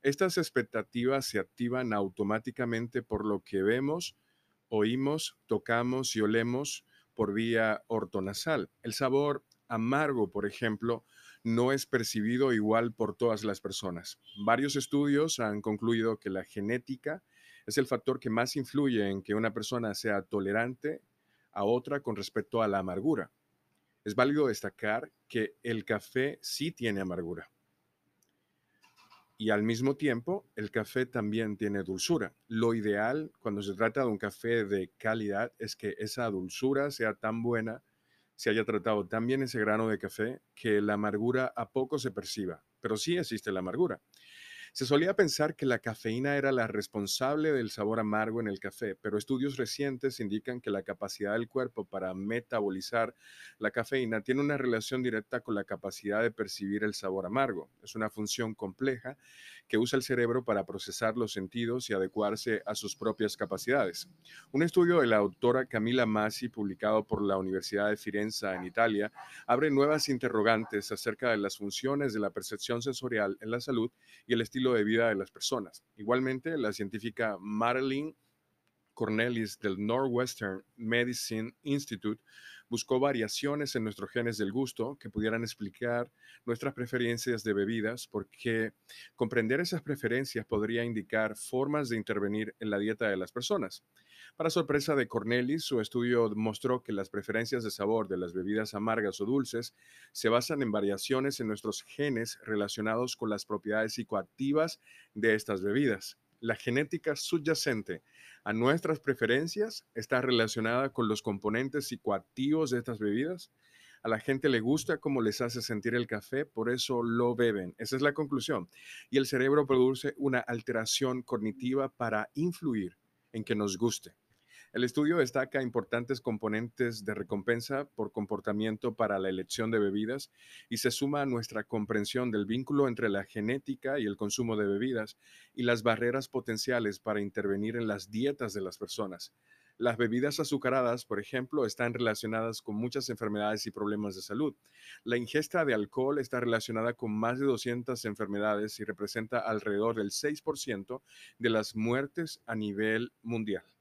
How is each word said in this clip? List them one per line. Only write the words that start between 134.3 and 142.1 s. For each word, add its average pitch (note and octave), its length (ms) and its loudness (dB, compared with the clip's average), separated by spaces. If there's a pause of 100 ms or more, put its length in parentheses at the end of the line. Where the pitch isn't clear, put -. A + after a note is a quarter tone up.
de G#2 100 2
bebidas A2 500 -2 (380)
y B2+ 80 -2
las A#2+ 180 4
barreras A#2+ 460 2
potenciales A#2 720 -2
para G#2+ 200 0
intervenir G2+ 580 0
en A2+ 100 0
las G2+ 240 -4
dietas B2 420 -2
de G2+ 80 -4
las F#2 160 -6
personas. G2 560 -8 (460)
Las A#2 180 2
bebidas B2 420 2
azucaradas, B2+ 640 2
por G2+ 160 -4
ejemplo, C3 460 -2
están A#2 300 -2
relacionadas A2+ 640 0